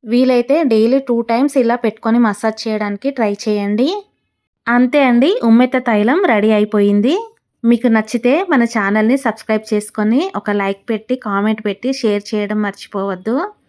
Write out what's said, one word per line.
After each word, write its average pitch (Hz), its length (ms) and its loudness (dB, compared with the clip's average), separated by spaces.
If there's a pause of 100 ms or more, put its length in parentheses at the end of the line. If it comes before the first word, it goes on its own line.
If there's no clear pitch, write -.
వీలైతే 247 600 2
డైలీ 233 340 2 (100)
టూ 240 80 0 (140)
టైమ్స్ 269 320 0
ఇలా 233 220 0
పెట్టుకొని 226 420 0
మసాజ్ 220 340 -4
చేయడానికి 214 560 -4
ట్రై 214 160 -2 (120)
చేయండి. 208 440 0 (800)
అంతే 247 420 2
అండి, 240 220 4 (180)
ఉమ్మెత్త 247 300 4 (100)
తైలం 226 320 2 (120)
రెడీ 214 260 2
అయిపోయింది. 208 560 2 (500)
మీకు 233 300 2
నచ్చితే 220 380 0 (180)
మన 254 120 2 (120)
ఛానల్ని 214 500 0
సబ్స్క్రైబ్ 214 480 -4
చేసుకొని 214 480 -2 (160)
ఒక 208 140 -6 (100)
లైక్ 196 280 -4
పెట్టి, 220 260 -4 (120)
కామెంట్ 214 400 -2
పెట్టి, 208 240 -6 (100)
షేర్ 208 300 -2
చేయడం 208 360 -4
మర్చిపోవద్దు. 196 720 -6 (320)